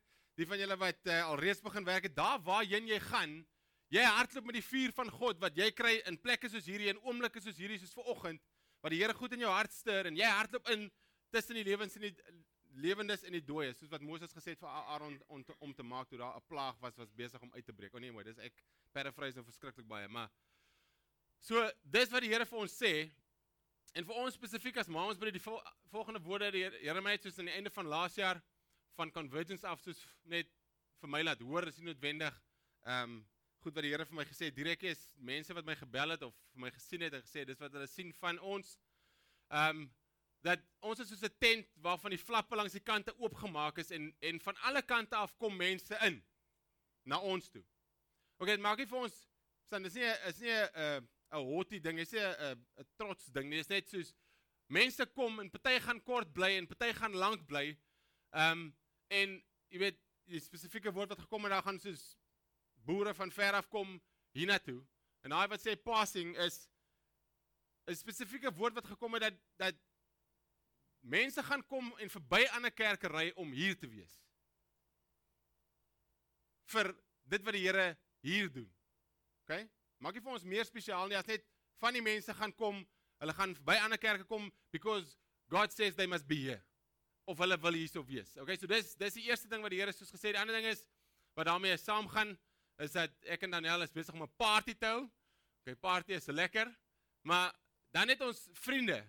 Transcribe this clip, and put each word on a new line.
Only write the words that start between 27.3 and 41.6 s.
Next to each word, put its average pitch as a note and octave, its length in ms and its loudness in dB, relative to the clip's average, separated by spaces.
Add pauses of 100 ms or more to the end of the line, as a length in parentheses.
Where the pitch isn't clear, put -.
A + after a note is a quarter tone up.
aan F3 60 -8
die E3+ 80 -6
einde G3 160 -6
van F#3+ 160 -6
laas D#3+ 300 0
jaar F#3 260 2 (540)
van D#3+ 160 -4
Convergence E3 560 -6
af E3+ 140 -4
soos - 200 -12 (220)
net E3+ 260 -2 (520)
vir D3 80 -12
my D3 120 0
laat D3+ 200 0
hoor, D#3+ 260 -2
is D3+ 100 -10
nie E3 80 -14
noodwendig, D3 560 -4 (440)
ehm, A#2+ 360 -4 (380)
goed D3+ 160 -10
wat D#3 80 -2
die C#3+ 80 0
Here D3+ 140 -2
vir D#3 100 -12
my D3 100 -4
gesê D#3+ 240 -6
het, C3 60 -8
direk E3 280 -2
is E3+ 320 -6
mense C#3+ 380 -8
wat E3+ 120 -8
my D#3 100 -4
gebel C3+ 340 -2
het D#3+ 140 -4
of A#2+ 100 -10 (200)
vir B2+ 80 -16
my B2+ 100 -6
gesien E3 300 -10
het D#3 120 -4
en C3 80 -10
gesê - 180 -12
het, C3 80 -6
dis C3 120 -10
wat C#3+ 120 -12
hulle C#3 160 -10
sien F3 260 -12
van F3 260 -4
ons. G3 380 -8 (720)
Ehm, D#3 380 2 (560)
dat F3 200 2 (200)
ons A3 160 -4
is A3+ 80 -8
soos G3 160 -10
'n G#3 160 -6
tent A3+ 280 6 (140)